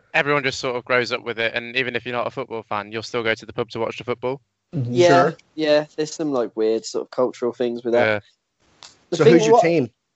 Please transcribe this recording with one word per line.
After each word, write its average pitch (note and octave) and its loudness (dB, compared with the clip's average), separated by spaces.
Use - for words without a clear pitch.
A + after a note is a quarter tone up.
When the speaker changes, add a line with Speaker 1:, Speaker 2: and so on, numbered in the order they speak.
Speaker 1:
everyone D3 0
just C3+ -4
sort B2+ -6
of A#2+ -10
grows B2 0
up A2+ -4
with A2+ -8
it, A2+ -2
and A#2+ -8
even B2 -2
if A#2 -8
you're B2 -8
not A#2 -2
a A#2 -6
football A2+ -10
fan, G#2 -6
you'll A2 -8
still - -6
go A2 0
to G#2+ -10
the G#2+ -16
pub A#2+ -6
to A#2 -8
watch A2+ 0
the - -14
football. B2 -6
Speaker 2:
Mm-hmm. B2 -4
Speaker 3:
Yeah, F3 6
Speaker 4:
Sure. F3 4
Speaker 3:
yeah. D3+ 2
There's D3+ -6
some, D3+ -4
like, A#2+ -2
weird A2 0
sort - -6
of - -18
cultural A#2+ -2
things A#2+ -4
with A#2+ -2
that. A#2+ 4
Speaker 1:
Yeah. G#2+ 0
Speaker 3:
The E3+ -2
Speaker 4:
So D#3+ 2
Speaker 3:
thing - 8
Speaker 4:
who's - 6
your A3 4
Speaker 3:
what A#3+ 8
Speaker 4:
team? D#3+ 2